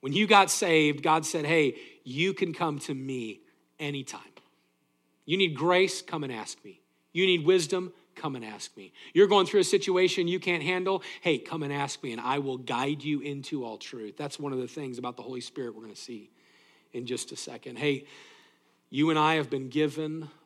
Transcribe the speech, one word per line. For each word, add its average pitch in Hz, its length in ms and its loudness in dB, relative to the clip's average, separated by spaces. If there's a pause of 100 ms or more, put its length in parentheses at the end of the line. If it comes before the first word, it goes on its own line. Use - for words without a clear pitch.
When 139 120 -6
you 202 140 4
got 196 240 8
saved, 151 520 4
God 160 220 4
said, 156 220 -4
"Hey, 151 320 2 (260)
you 165 300 -2
can 175 180 -2
come 151 280 -2
to - 120 -8
me 127 480 -6 (380)
anytime. 139 420 -8 (1040)
You 175 140 -2
need 175 160 2
grace, 180 480 2
come 156 200 -8
and 131 100 -6
ask 110 300 -10
me. - 200 -20 (320)
You 175 100 2
need 175 220 2
wisdom, 180 480 2 (200)
come 139 220 -6
and 117 80 -10
ask 107 320 -14
me. - 160 -18 (220)
You're 196 120 10
going 190 200 6
through 202 140 4
a 180 40 4
situation 185 640 2
you 180 100 0
can't 170 240 0
handle, 185 400 0 (200)
hey, 160 160 2
come 160 240 -8
and 143 100 -4
ask 143 300 -4
me, 123 100 -6
and 113 80 -8
I 135 200 0
will 135 180 -4
guide 131 440 -2
you 147 180 -2
into 139 440 -6
all 110 140 -10
truth." 110 400 -12
That's 147 200 -8
one 143 140 -6
of 131 60 -2
the 123 100 -4
things 127 300 -10
about 123 180 -8
the - 60 -12
Holy 127 180 -10
Spirit 117 340 -10
we're 110 60 -18
gonna 107 160 -16
see 107 320 -16 (640)
in 123 140 -8
just 123 240 -6
a - 60 -12
second. 123 420 -12
Hey, 139 260 -2 (840)
you 151 220 2
and 156 80 2
I 156 180 4
have 143 120 0
been 131 200 -6
given 156 600 -2 (180)